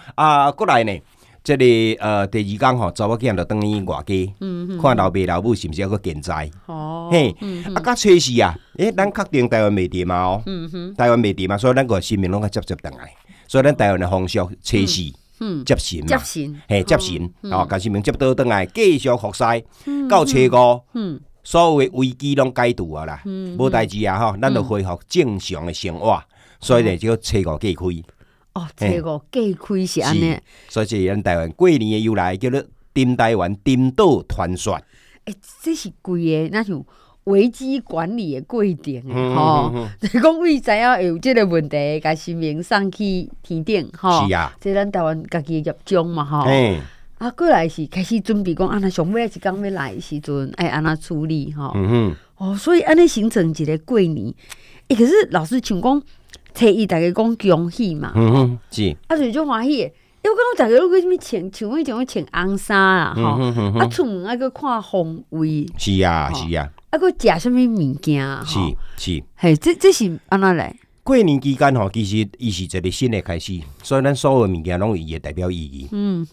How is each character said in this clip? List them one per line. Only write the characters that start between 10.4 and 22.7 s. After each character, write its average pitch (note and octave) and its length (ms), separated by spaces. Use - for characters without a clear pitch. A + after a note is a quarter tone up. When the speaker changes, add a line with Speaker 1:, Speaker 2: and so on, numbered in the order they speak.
Speaker 2:
嗯 F3 220
哼。 F3+ 260
Speaker 1:
台 A#2+ 160
湾 A#2 80
袂 G#2 140
甜 F#2+ 180
啊， G2+ 40
所 A2+ 140
以 B2+ 60
咱 C3+ 100
个 G#2 160
神 G2+ 180
明 F#2 120
拢 G2+ 100
较 G#2 80
接 G2+ 120
接 - 200
倒 - 160
来。 B1 140
所 C3+ 140
以 - 20
咱 C#3+ 120
台 G#2 160
湾 F#2 80
的 F2+ 80
风 F#2 200
俗， F#2 160
初 G2+ 240
四 F2+ 140
Speaker 2:
嗯。 F#3 220
嗯。 B2 40
Speaker 1:
接 C3 120
神 - 240
嘛。 D3+ 60
Speaker 2:
接 E3 100
神。 D3 500
Speaker 1:
嘿， G3+ 160
接 E3 140
神， F2 320
Speaker 2:
嗯。 G2+ 80
Speaker 1:
吼， F#2 160
甲 G2 100
神 G2+ 140
明 G2+ 100
接 C3 100
倒 C3 220
转 C3 140
来， G2+ 180
继 F#3 320
续 B2+ 180
服 G#2+ 160
侍。 - 120
Speaker 2:
嗯。 C#4+ 220
Speaker 1:
到 F#3 180
初 C3+ 120
五， B2 440
Speaker 2:
嗯。 D#3 260
Speaker 1:
所 E3+ 140
有 D#3 180
的 C3 160
危 C3 140
机 C#3 240
拢 C3 220
解 B2 180